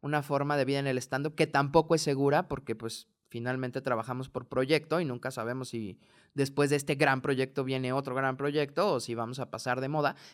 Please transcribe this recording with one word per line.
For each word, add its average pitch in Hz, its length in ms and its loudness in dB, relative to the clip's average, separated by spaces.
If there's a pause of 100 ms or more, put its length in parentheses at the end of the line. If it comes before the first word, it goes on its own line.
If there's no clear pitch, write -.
una 147 200 0
forma 143 360 0
de 135 80 4
vida 139 140 0
en 139 80 0
el 127 100 2
stand-up, 139 380 -4
que 160 100 4
tampoco 156 480 4
es 160 80 4
segura, 143 460 2
porque, 117 260 -4
pues, 113 340 -10 (200)
finalmente 127 520 -4
trabajamos 127 480 -2
por 123 180 -8
proyecto 151 540 2
y 175 40 0
nunca 127 260 -4
sabemos 123 400 -6
si 110 280 -8 (360)
después 139 340 2
de 143 80 2
este 143 200 0
gran 135 260 2
proyecto 135 420 0
viene 131 280 -2
otro 131 220 -2
gran 131 220 0
proyecto 147 560 0
o 127 80 0
si 117 140 -6
vamos 117 240 -6
a 127 120 -8
pasar 123 300 -4
de 131 80 -2
moda. 147 280 0 (180)